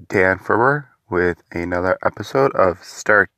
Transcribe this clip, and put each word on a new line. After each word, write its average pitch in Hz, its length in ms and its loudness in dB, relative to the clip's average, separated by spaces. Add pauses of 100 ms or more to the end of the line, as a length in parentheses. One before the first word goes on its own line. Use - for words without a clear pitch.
Dan 92 320 2
Ferber 135 480 0 (220)
with 87 420 -2
another 87 500 -4
episode - 540 -2
of 90 260 0
Start - 560 0